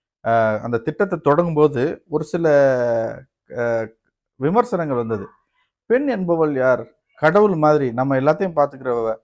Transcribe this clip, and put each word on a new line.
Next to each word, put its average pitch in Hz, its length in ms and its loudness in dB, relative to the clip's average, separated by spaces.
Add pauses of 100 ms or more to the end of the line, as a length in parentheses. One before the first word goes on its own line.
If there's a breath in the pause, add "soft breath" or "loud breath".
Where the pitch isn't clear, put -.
(260)
அ, 110 360 0
அந்த 117 160 -4
திட்டத்தை 165 420 -4
தொடங்கும்போது 151 880 0
ஒரு 156 140 -4
சில, 170 240 -2 (1080)
அ, 117 320 -2 (460)
விமர்சனங்கள் 165 640 -2
வந்தது. 113 280 -4 (600)
"பெண் 269 220 0
என்பவள் 170 460 0
யார்? 127 340 0 (280)
கடவுள் 190 400 2
மாதிரி, 151 380 2
நம்ம 131 260 0
எல்லாத்தையும் 160 380 0
பார்த்துக்கிறவ, 127 680 -2